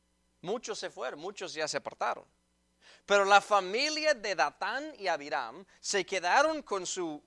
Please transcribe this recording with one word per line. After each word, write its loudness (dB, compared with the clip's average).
muchos -6
se -10
fueron, -10
muchos -10
ya -4
se -4
apartaron. -4
Pero 4
la 8
familia 2
de -2
Datán -2
y -4
Abiram -4
se -2
quedaron 2
con -6
su -6